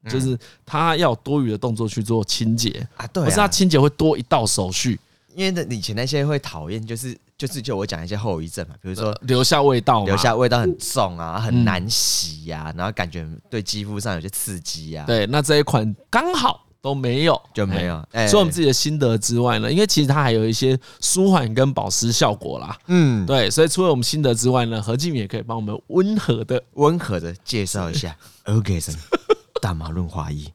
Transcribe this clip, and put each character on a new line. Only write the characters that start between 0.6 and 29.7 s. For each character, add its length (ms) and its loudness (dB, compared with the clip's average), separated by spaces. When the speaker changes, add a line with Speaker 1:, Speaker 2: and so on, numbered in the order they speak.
Speaker 2:
他 300 0
要 140 4
有 80 0
多 260 0
余 80 0
的 60 -2
动 180 -2
作 120 -2
去 140 -4
做 220 0
清 320 0
洁。 400 -2
Speaker 1:
啊， 120 -12
对 140 -2
啊。 40 2
Speaker 2:
或 40 2
是 60 2
他 140 4
清 200 4
洁 80 6
会 140 8
多 260 2
一 60 -6
道 220 2
手 260 0
续。 260 0
Speaker 1:
因 80 -4
为 80 0
那， 240 -4
以 60 -6
前 120 -6
那 120 -2
些 200 0
会 140 0
讨 300 -12
厌、 160 -6
就 100 -8
是， 220 -10
就 100 -8
是 140 -8
就 140 -4
我 100 -2
讲 180 -6
一 40 -10
些 80 -6
后 260 -4
遗 60 -8
症 200 -8
嘛， 140 -18
比 60 -12
如 80 -6
说 140 -2
Speaker 2:
呃， 140 -6
留 200 2
下 180 2
味 200 4
道 200 4
嘛。 40 -2
Speaker 1:
留 100 2
下 200 2
味 120 2
道 120 2
很 180 0
重 400 -4
啊， 200 -8
Speaker 2:
嗯。 40 -4
Speaker 1:
很 240 2
难 240 0
洗 600 -2
啊， 280 -8
然 80 -4
后 80 -4
感 160 -4
觉 180 -10
对 120 -6
肌 220 -6
肤 160 -8
上 160 -4
有 60 -6
些 80 -8
刺 300 -8
激 360 -10
啊。 100 -10
Speaker 2:
对， 220 2
那 140 0
这 160 2
一 40 4
款 320 0
刚 240 0
好 320 -2
都 140 -2
没 300 0
有， 140 4
Speaker 1:
就 120 0
没 200 -2
有， 100 -4
Speaker 2:
哎， 120 0
Speaker 1:
哎。 40 4
Speaker 2:
除 100 6
了 20 8
我 40 6
们 80 0
自 80 -6
己 80 4
的 60 4
心 240 0
得 200 2
之 220 0
外 200 2
呢， 120 -2
因 60 2
为 80 4
其 160 2
实 60 2
它 160 2
还 80 2
有 160 2
一 40 2
些 260 2
舒 320 2
缓 220 2
跟 200 4
保 160 -2
湿 220 0
效 220 4
果 260 -8
啦。 180 -12
Speaker 1:
嗯。 380 4
Speaker 2:
对， 240 2
所 140 4
以 40 4
除 160 0
了 60 4
我 60 6
们 80 0
心 180 -2
得 120 4
之 160 2
外 160 4
呢， 160 -4
何 160 -2
敬 160 -2
明 80 -2
也 60 -4
可 100 -6
以 40 -6
帮 140 -6
我 60 -4
们 260 -6
温 300 2
和 260 -2
的， 180 -2
Speaker 1:
温 240 4
和 220 -2
的 120 -8
介 220 -2
绍 240 -4
一 40 -6
下， 240 -4
Speaker 2:
<laughs> 160 -20
Speaker 1:
Orgasm 500 0
大 120 -2